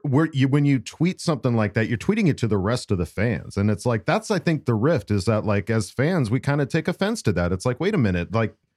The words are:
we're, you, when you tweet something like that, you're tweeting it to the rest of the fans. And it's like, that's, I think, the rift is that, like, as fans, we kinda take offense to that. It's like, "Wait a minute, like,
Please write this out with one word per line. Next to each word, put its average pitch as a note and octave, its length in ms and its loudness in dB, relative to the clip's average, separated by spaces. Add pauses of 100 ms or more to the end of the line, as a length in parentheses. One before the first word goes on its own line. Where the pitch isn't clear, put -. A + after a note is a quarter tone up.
we're, D3+ 300 2
you, C3+ 140 2
when C#3+ 180 2
you C#3 140 4
tweet E3+ 420 -2
something B2+ 340 0
like G#2+ 160 2
that, A2+ 160 0
you're A#2+ 80 -2
tweeting G#3 320 0
it C3+ 100 2
to B2 80 -2
the G#2 120 0
rest G#2+ 320 -2
of G2 80 0
the E2+ 80 0
fans. G2+ 500 -4
And G#2 140 2
it's - 160 -2
like, A#2 180 0
that's, G#3 260 -2
I G3 80 2
think, E3 280 -2
the A#2+ 80 2
rift B2 360 0
is G2+ 140 0
that, A2 220 0
like, G2+ 240 0
as A2 200 0
fans, C#3+ 400 0
we B2+ 100 0
kinda C#3+ 260 0
take D#3+ 220 -2
offense G3 340 -2
to A2 100 0
that. F2 200 0
It's F#2 120 -4
like, B2+ 160 -2
"Wait G3+ 140 0
a G3 40 2
minute, F2 360 0
like, A2 200 0 (220)